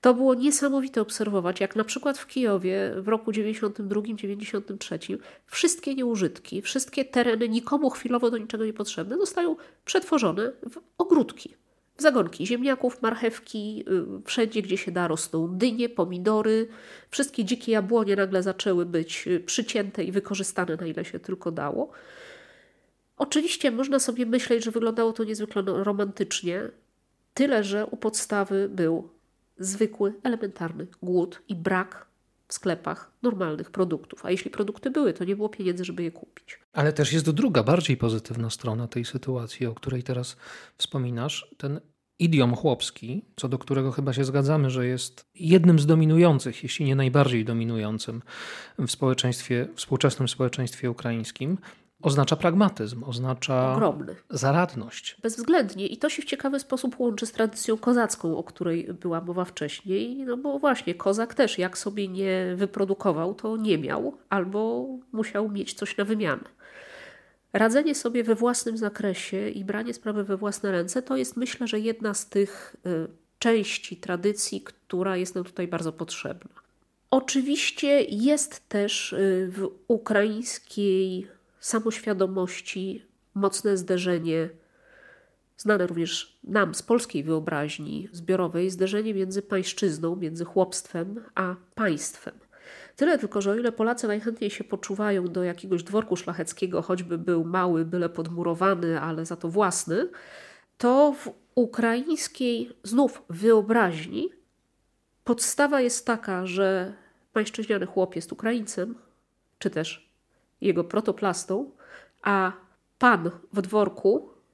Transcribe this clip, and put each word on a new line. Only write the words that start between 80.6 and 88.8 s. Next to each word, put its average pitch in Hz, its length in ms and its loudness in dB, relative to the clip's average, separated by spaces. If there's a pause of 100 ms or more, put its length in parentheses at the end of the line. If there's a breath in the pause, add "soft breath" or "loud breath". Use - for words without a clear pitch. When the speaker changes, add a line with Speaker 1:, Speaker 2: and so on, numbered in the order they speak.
Speaker 1:
samoświadomości 190 1400 -2 (320)
mocne 196 420 0
zderzenie, 175 760 0 (1040 soft breath)
znane 202 300 2
również 170 580 -4
nam 190 300 2
z - 80 -6
polskiej 233 420 0
wyobraźni 156 880 -4
zbiorowej, 175 580 0
zderzenie 202 440 -2